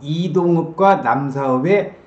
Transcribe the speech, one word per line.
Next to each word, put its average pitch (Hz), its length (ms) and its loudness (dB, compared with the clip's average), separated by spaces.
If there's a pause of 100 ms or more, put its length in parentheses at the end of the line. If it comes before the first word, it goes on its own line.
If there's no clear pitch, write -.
이동읍과 175 960 0
남사읍의 135 1000 -2 (100)